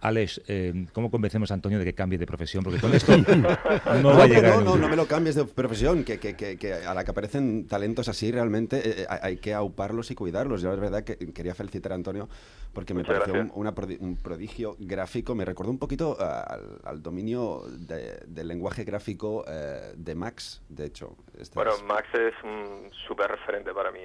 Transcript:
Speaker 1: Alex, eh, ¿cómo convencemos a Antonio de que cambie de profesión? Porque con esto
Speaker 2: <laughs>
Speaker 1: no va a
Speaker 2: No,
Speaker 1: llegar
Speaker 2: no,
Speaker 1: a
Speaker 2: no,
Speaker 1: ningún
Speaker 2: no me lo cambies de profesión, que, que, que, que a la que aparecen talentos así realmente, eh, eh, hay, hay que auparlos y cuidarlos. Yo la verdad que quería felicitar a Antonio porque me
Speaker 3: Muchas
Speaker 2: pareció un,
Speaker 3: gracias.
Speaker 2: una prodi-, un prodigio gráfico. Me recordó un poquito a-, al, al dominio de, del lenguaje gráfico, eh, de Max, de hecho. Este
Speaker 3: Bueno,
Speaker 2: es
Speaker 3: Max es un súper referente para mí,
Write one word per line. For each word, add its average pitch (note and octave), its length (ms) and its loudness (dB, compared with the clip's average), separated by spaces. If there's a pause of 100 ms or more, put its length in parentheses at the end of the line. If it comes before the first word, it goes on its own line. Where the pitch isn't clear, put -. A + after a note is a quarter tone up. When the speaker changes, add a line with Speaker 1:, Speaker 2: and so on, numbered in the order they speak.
Speaker 1:
Alex, A2 480 0
eh, F#2 460 -2
¿cómo A2+ 160 -2
convencemos G#2+ 400 0
a G2+ 40 0
Antonio G2+ 240 0
de F#2 60 0
que F2 100 0
cambie F#2 240 0
de E2 80 -2
profesión? E2 380 -4
Porque F2+ 160 0
con A#2+ 140 4
esto C#3 220 8
Speaker 2:
<laughs> F#3+ 200 8 (680)
Speaker 1:
no C#3 60 8
va C3+ 160 12
a - 20 12
Speaker 2:
No, - 0 -
Speaker 1:
llegar A2+ 180 10
Speaker 2:
no, A2+ 80 10
Speaker 1:
a G#2+ 40 8
Speaker 2:
no, - 80 6
Speaker 1:
ningún F3+ 160 6
Speaker 2:
no - 80 4
me D#3 80 4
lo D#3+ 100 4
cambies D#3 280 2
de C#3+ 100 4
profesión, B2 600 0
que, A2 140 -4
que, G#2 180 -6
que, G2+ 220 -8
que G2+ 140 -4
a F2+ 220 -4
la F#2 100 -2
que G2 60 -4
aparecen A2 580 -2
talentos A2 400 -2
así A2 240 -2
realmente, A#2 460 0
eh, F#2+ 240 -2
eh, - 80 -4
hay, F#2 120 -4
hay F#2+ 140 -2
que G#2+ 160 -6
auparlos G#2 580 -4
y A#2+ 40 -8
cuidarlos. G2+ 480 -4
Yo F#2 120 0
la G2 60 -4
verdad G2+ 240 -2
que - 140 -8 (160)
quería F2 200 -6
felicitar G2 380 -8
a F#2 40 -6
Antonio F#2+ 340 -8 (420)
porque G2 220 -8
me F2+ 80 -2
Speaker 3:
Muchas G2+ 160 0
Speaker 2:
pareció G2 160 0
un, F#2+ 40 2 (100)
Speaker 3:
gracias. - 100 -10
Speaker 2:
una G#2 160 -4
prodi-, F#2+ 260 -8
un F2+ 160 -6
prodigio G2+ 600 -8
gráfico. G2 560 -6
Me G2 100 -2
recordó F#2 260 -6
un C3+ 80 -4
poquito C#3 400 -4
a-, D2+ 220 -4
al, G1+ 440 -12
al D#2 180 -10
dominio F#2 640 -4
de, B1+ 580 -12
del E2 220 -10
lenguaje F2 360 -6
gráfico, G#2 600 -6
eh, C#2+ 500 -10
de - 180 -8
Max, - 560 -10
de D2 160 -10
hecho. - 300 -14 (220)
Este - 160 -18
Speaker 3:
Bueno, G#2+ 200 0
Speaker 2:
es G2+ 100 -6
Speaker 3:
Max G#2 300 -2
es A2+ 280 2
un G2+ 480 -10 (160)
súper - 240 -2
referente G2+ 440 -6
para F#2+ 160 -4
mí, F#2 140 -14